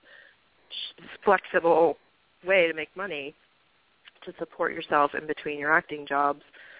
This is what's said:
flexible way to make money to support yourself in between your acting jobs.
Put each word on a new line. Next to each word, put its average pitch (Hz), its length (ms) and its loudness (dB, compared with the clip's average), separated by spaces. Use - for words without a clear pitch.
flexible 165 760 4
way 180 220 4
to 165 60 -4
make 156 220 -10
money 156 380 -10
to 185 140 -14
support 170 340 -4
yourself 151 460 0
in 156 80 -10
between 147 320 -8
your 147 140 0
acting 151 340 -2
jobs. 143 340 -2